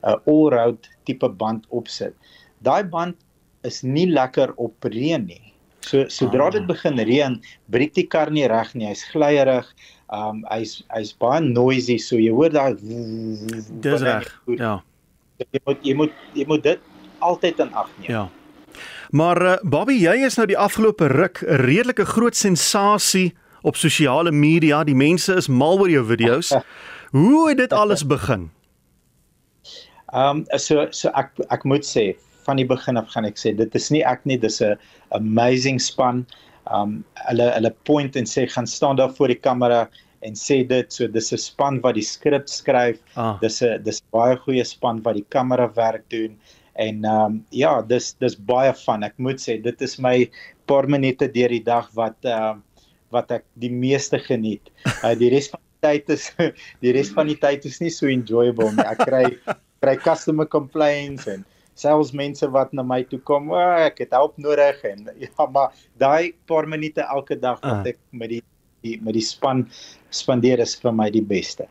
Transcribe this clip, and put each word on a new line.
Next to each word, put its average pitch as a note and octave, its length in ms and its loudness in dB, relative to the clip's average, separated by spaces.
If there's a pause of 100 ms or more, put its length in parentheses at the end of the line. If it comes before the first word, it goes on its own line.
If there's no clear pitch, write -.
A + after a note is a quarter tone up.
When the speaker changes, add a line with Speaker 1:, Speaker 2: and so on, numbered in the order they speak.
Speaker 1:
'n A2 220 0
all-road C3 600 4 (180)
tipe B2+ 220 -2 (100)
band A2 320 -4
opsit. A2+ 440 -8 (500)
Daai D#3 200 2
band F3 320 -6 (480)
is - 200 -10
nie C#3+ 240 0
lekker C3 500 0
op A#2 260 -8
reën B2 420 -2
nie. - 280 -18 (280)
So, C#3 260 2
sodra B2 400 2
Speaker 2:
Ah. F#3 40 2
Speaker 1:
dit G3+ 160 -2
begin D#3 300 -2
reën, B2 440 0 (280)
breek B2+ 240 0
die F3+ 140 0
kar D3+ 240 0
nie D3 160 2
reg A2+ 280 0
nie. A2 120 -6
Hy's G#2 240 -10
glyrig, C#3 540 2 (460)
ehm, G#2+ 400 -8
hy's, A2+ 320 -8 (100)
hy's A2 200 -8
baie B2+ 280 0
noisy, B2 560 2
so - 200 -4
jy A2+ 140 4
hoor D3+ 180 4
daai C#3 240 2
w-, G2+ 80 -8
w-, A2 680 -10
w-, A2+ 340 -12
Speaker 2:
Dis C#3 120 0
Speaker 1:
binne D3 40 0
in C3 60 -2
Speaker 2:
reg, A2+ 200 0
Speaker 1:
die - 80 -16 (140)
voer. A#2+ 120 -2
Speaker 2:
ja. A2 240 -4 (720)
Speaker 1:
Jy C3+ 140 -4
moet, C3+ 180 0
jy C3+ 120 0
moet, D3+ 160 0 (220)
jy - 140 -4
moet D3+ 160 0
dit D#3 160 2 (420)
altyd F3 380 0
in C3 140 -2
ag G#2 160 -6 (100)
neem. G2 120 -14
Speaker 2:
Ja. G#2 180 -4 (800)
Maar, E3+ 340 2
eh, F#3 180 4
Bobby, F#3 300 0
jy A3+ 320 4
is B3+ 120 0
nou A3+ 100 4
die F#3+ 100 2
afgelope G#3 500 2
ruk D3 360 0
'n D#3+ 120 2
redelike F#3 500 2
groot A3+ 300 2
sensasie G3 1000 2 (300)
op D3+ 120 0
sosiale D#3 560 2
media. D3+ 520 4
Die D3 120 2
mense E3+ 400 2
is D#3 120 0
mal C#3+ 320 4
oor G3 100 4
jou C#3+ 160 4
video's. A#2 480 2 (300)
Speaker 1:
<laughs> - 280 -18
Speaker 2:
Hoe C#4 380 6
het C#4 80 2
dit B3+ 160 2
alles G#3 320 2
begin? A2+ 440 -2 (1600)
Speaker 1:
Ehm, C#3 300 0 (140)
so, D3 340 2
so - 180 -2 (100)
ek, C3 140 -6 (180)
ek - 140 -4
moet C#3+ 180 2
sê, G#2 300 -2 (340)
van C#3 140 0
die C3 60 2
begin B2+ 320 -2
af A2+ 120 -8
gaan A2+ 160 -4
ek G#2+ 120 -10
sê, A2+ 180 0
dit A2+ 180 0
is - 160 -2
nie D3+ 160 2
ek B2+ 180 -2
nie, C3+ 140 0
dis - 220 -2
'n G#2 160 2 (340)
amazing B2 680 0
span. B2 460 -2 (460)
Ehm, G#2 320 -4 (240)
hulle, A#2+ 280 2
hulle A2+ 160 0 (120)
point C#3+ 320 0
en B2+ 100 -2
sê, B2+ 240 -2
"Gaan A#2+ 180 -6
staan C#3 300 0
daar C3 160 4
voor C#3 140 2
die B2 140 2
kamera A#2+ 480 2 (320)
en A2 120 -14
sê C3 340 0
dit." B2 260 0
So, A#2+ 140 -4
dis A2 260 -4
'n A#2+ 40 -4
span C#3 440 -2
wat A#2+ 140 2
die G#2+ 80 -2
skrip C#3 440 -2
skryf. B2 500 0 (180)
Speaker 2:
Ah. A2+ 260 -4
Speaker 1:
Dis A2 200 -2
'n, G#2+ 220 0
dis G#2+ 180 -6
'n - 100 -20
baie A#2+ 260 2
goeie B2+ 260 -2
span A2+ 400 -4
wat A2+ 120 0
die G#2 140 -8
kamera B2+ 460 0
werk A2+ 340 -2
doen. A2 280 -6 (380)
En, G#2+ 300 -4
ehm, A2 340 0 (120)
ja, C3+ 300 0
dis, A#2+ 320 -2
dis B2 220 -4
baie B2 380 0
fun. G#2+ 300 -4
Ek G#2 140 -8
moet C3 220 -4
sê, A2 220 -6
dit A#2 200 -6
is C3 180 -8
my B2+ 300 2 (380)
paar C#3 200 2
minute C3+ 400 0
deur A#2+ 220 2
die A#2 140 -2
dag A#2 320 -2
wat, A2 280 -4
ehm, A2 380 -4 (500)
wat A#2+ 200 -4
ek A#2 120 -6 (160)
die A#2+ 120 -6
meeste C3 480 -2
geniet. A2 500 -6 (160)
Speaker 2:
<laughs> - 180 -4
Speaker 1:
Uh, A#2 120 2
die A#2+ 140 4
res C#3 200 2
van - 100 -14
die - 280 -4
tyd D3 220 0
is, D3+ 220 -4 (240)
<laughs> - 260 -20
die B2 120 2
res C#3 160 0
van D3+ 180 0
die D3+ 80 -4
tyd C#3+ 300 0
is C#3+ 160 -10
nie E3 80 -2
so D#3 180 -4
enjoyable A#2 640 0
nie. A2 140 0
Ek A2+ 140 -6
kry, B2+ 380 2 (180)
Speaker 2:
<laughs> - 280 -14
Speaker 1:
kry C3+ 140 2
customer D#3 480 0
complaints C#3+ 840 -2
en G2 180 -10 (300)
selfs D3 380 2
mense C#3+ 280 -6 (100)
wat C3 220 0
na C3+ 100 -6
my B2+ 200 -2
toe B2+ 160 -10
kom, D3 320 -2
"O, F3+ 60 -2
ek F3 420 2
het B2 120 -6
hulp C#3+ 260 2
nodig," C#3+ 460 2
en, G#2 300 -8
<laughs> - 60 -20
ja, - 340 -2
maar C#3 160 2 (300)
daai D#3 340 2 (140)
paar D#3 200 0
minute D#3 340 -6
elke C#3 380 -6
dag B2 220 -4
wat G#2+ 240 -4
Speaker 2:
Ah. - 20 -4
Speaker 1:
ek A#2+ 100 -8 (140)
met A2+ 180 -12
die, A#2 120 -8 (420)
die, A2+ 180 -8
met A2 120 -6
die A2+ 80 0
span C3 460 -2 (420)
spandeer B2+ 500 2
is - 160 -2
vir A#2+ 160 -2
my A2 180 0
die A2 120 2
beste. G2+ 500 -4